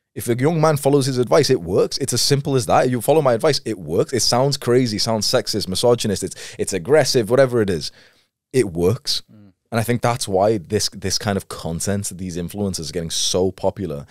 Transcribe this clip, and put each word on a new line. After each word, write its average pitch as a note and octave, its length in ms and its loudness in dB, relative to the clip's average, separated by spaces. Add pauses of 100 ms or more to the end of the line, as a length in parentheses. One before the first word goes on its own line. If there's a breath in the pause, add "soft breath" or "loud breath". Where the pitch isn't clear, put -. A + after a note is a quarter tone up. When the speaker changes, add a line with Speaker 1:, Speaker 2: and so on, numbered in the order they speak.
(160)
Speaker 1:
If A2 140 -8
a A#2 80 2
young D#3 240 0
man D#3 160 4
follows C#3 300 2
his C3 120 -2
advice, C3+ 320 4
it A#2+ 100 2
works. F#2+ 380 -2
It's - 140 -4
as A#2+ 100 0
simple C#3 340 0
as A#2+ 100 0
that. B2+ 240 4
You B2 100 0
follow D3+ 220 4
my B2+ 120 4
advice, C3 300 2
it A2 140 -4
works. F2+ 340 -2
It A#2+ 80 0
sounds C3+ 360 2
crazy, A#2+ 420 0
sounds A2 280 -2
sexist, A2 420 -2
misogynist, A2+ 560 0
it's, - 340 -12
it's G#2 140 -4
aggressive, A#2 580 2
whatever B2 320 4
it G2 80 0
is. D#2+ 220 -4 (600 soft breath)
It G#2 200 2
works. F2 500 0 (100)
Speaker 2:
Mm. G#2 200 -20 (180)
Speaker 1:
And A2+ 80 -2
I A2+ 60 0
think A#2 180 -2
that's A#2+ 240 0
why G#2 320 2
this, F#2 340 -2
this F#2+ 240 -6
kind G2+ 200 -2
of F#2+ 100 -6
content, G2 640 -6
these F2+ 240 -10
influencers F2 540 -6
are - 20 -14
getting E2 180 -6
so F#2 420 0
popular, E2+ 580 -4